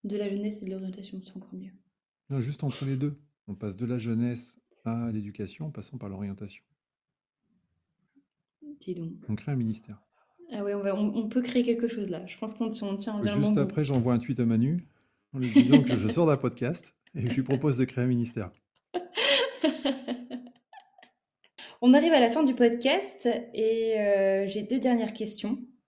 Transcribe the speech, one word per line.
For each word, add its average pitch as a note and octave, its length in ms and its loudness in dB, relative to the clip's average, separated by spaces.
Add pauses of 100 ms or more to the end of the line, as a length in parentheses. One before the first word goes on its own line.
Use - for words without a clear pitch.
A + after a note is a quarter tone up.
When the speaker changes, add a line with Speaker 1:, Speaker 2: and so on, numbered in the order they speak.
Speaker 1:
De G3+ 140 -6
la G3+ 120 -4
jeunesse G3+ 320 -6
et G3 40 -12
de F#3 60 -8
l'orientation, F#3+ 520 -10
c'est - 120 -20
encore F#3 200 -16
mieux. F#3 160 -14 (580)
Speaker 2:
Non, C#3 100 -2
juste C3+ 240 -6
entre C3+ 220 -6
les C3+ 120 -2
deux. D3 220 -4 (280)
On G2+ 80 -10
passe G2 220 -8
de A#2+ 80 -6
la B2 140 -2
jeunesse A#2 600 -4 (260)
à A#2 260 -4
l'éducation G#2+ 560 -8
en D3 40 -8
passant A2 260 -14
par G#2+ 120 -10
l'orientation. G2 540 -10 (2250)
Speaker 1:
Dis F#3 160 -8
donc. E3 160 -8 (180)
Speaker 2:
On - 60 -2
crée - 160 -8
un C#3 40 -2
ministère. A2 460 -6 (500)
Speaker 1:
Ah G#3 120 -6
ouais, G3+ 100 -2
on G3+ 80 -4
va, G3 140 0
on, G#3 200 0
on A3 140 -2
peut B3+ 120 0
créer B3 220 0
quelque A#3 240 0
chose G3+ 220 -6
là. F#3 160 -8
Je - 120 -16
pense G#3+ 180 -8
qu'on A3+ 140 -2
tient, G#3 180 -6
on G3 100 -2
tient, G#3+ 180 -6
on G#3 40 -4
Speaker 2:
Euh, - 20 -4
Speaker 1:
tient G#3 120 0
un - 20 -2
Speaker 2:
juste - 140 4
Speaker 1:
bon G#3+ 60 4
bout. D3+ 60 4
Speaker 2:
après, D3+ 220 0
j'envoie B2+ 300 2
un A#2 60 2
tweet A#2+ 200 -4
à A#2+ 60 4
Manu A#2+ 420 2 (460)
en C3+ 60 -6
lui B2 120 0
disant D3 320 8
que B2+ 140 0
je G2+ 100 0
Speaker 1:
<laughs> - 20 2
Speaker 2:
sors E3 160 2
d'un C#3+ 120 4
podcast B2+ 580 -4 (180)
et B2 160 -2
je A#2+ 60 -2
lui C3 80 0
propose C3+ 340 0
de B2+ 80 4
créer B2 180 -4
un B2+ 40 2
ministère. A#2 440 -2 (420)
Speaker 1:
<laughs> - 3000 -4
On B3+ 120 8
arrive D#4+ 200 8
à C#4 60 8
la A#3 100 6
fin D4+ 140 2
du C4 120 4
podcast B3 720 2 (260)
et, A3+ 460 0
euh, G3 480 4
j'ai G3+ 160 -4
deux B3 160 -2
dernières A3+ 340 2
questions. G#3+ 480 -6 (260)